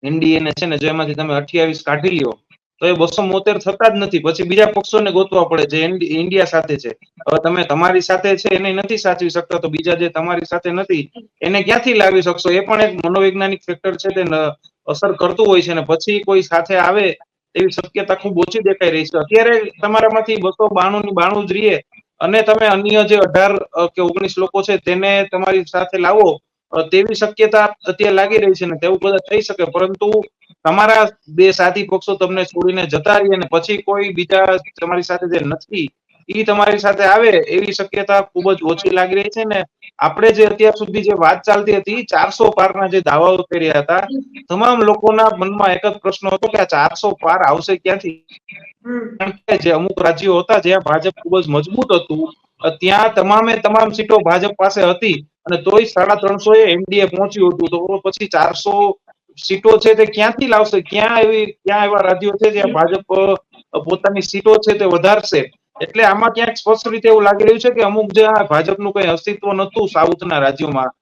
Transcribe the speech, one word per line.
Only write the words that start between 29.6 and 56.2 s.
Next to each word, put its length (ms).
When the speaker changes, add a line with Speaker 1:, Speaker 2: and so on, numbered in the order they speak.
Speaker 1:
પરંતુ 600
તમારા 440
બે 220
સાથી 320
પક્ષો 320
તમને 280
છોડીને 420
જતા 320
રહીએ 200
ને 140
પછી 260
કોઈ 320
બીજા 360
તમારી 200
સાથે 380
જે 60
નથી, 440
ઈ 80
તમારી 340
સાથે 260
આવે 260
એવી 420
શક્યતા 500
ખૂબ 320
જ 100
ઓછી 260
લાગી 260
રહી 80
છે 220
ને. 180
આપણે 320
જે 140
અત્યાર 280
સુધી 280
જે 180
વાત 220
ચાલતી 360
હતી, 260
ચારસો 460
પારના 380
જે 140
દાવાઓ 360
કર્યા 420
હતા, 280
તમામ 320
લોકોના 560
મનમાં 360
એક 140
જ 40
પ્રશ્ન 360
હતો 200
કે 100
આ 60
ચારસો 480
પાર 300
આવશે 340
ક્યાંથી? 500
Speaker 2:
હમ. 300
Speaker 1:
કારણ 160
કે 260
જે 140
અમુક 300
રાજ્યો 380
હતા 180
જ્યાં 220
ભાજપ 420
ખૂબ 180
જ 80
મજબૂત 440
હતું, 420
અ, 100
ત્યાં 440
તમામે 440
તમામ 340
સીટો 260
ભાજપ 400
પાસે 240
હતી, 460
અને 120
તોય 280
સાડા 300
ત્રણસો 380